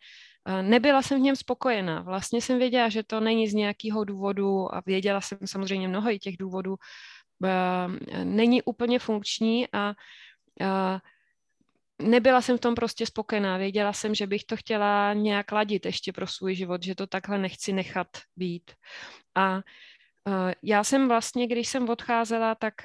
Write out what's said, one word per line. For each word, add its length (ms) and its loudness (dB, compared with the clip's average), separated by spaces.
eh, 160 -2
nebyla 380 6
jsem 180 2
v 40 4
něm 120 4
spokojená. 680 -2
Vlastně 400 -4
jsem 180 0
věděla, 300 2
že 140 -2
to 160 -4
není 280 2
z 60 -2
nějakého 500 -2
důvodu 720 -2
a 100 -6
věděla 360 0
jsem 240 -10
samozřejmě 420 -4
mnoho 240 -2
i 80 -2
těch 180 -8
důvodů, 380 -6
eh, 800 -2
není 400 4
úplně 360 0
funkční 760 0
a, 200 -2
eh, 380 0
nebyla 400 6
jsem 160 2
v 40 -4
tom 140 2
prostě 300 -4
spokojená. 520 -2
Věděla 360 0
jsem, 220 -2
že 120 -4
bych 160 -2
to 140 -6
chtěla 560 2
nějak 380 0
ladit 340 0
ještě 280 -6
pro 140 -6
svůj 280 -4
život, 280 -4
že 120 -6
to 120 -6
takhle 300 -4
nechci 360 -4
nechat 340 -2
být. 360 -6
A, 260 2
eh, 360 -2
já 200 2
jsem 240 2
vlastně, 400 0
když 200 -2
jsem 220 -2
odcházela, 680 0
tak, 180 -4